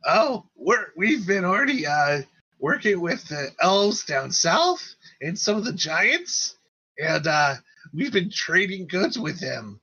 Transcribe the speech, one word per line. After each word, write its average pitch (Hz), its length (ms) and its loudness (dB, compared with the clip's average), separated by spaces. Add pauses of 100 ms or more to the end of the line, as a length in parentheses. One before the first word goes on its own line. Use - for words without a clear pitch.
Oh, 294 420 2 (100)
we're, 208 400 0
we've 214 300 2
been 190 180 2
already, 233 420 0
uh, 147 360 2 (360)
working 196 420 0
with - 280 -4
the 147 220 -8 (100)
elves 202 440 2
down 135 280 -4
south 330 640 2 (260)
and 165 180 -6
some 214 180 0
of 208 80 -2
the 240 80 -4
giants, 202 840 -2 (420)
and, 156 280 0
uh, 147 280 2 (380)
we've 190 200 -4
been 190 180 0
trading 185 560 0
goods 196 320 -2
with 202 220 -6
them. 113 420 -8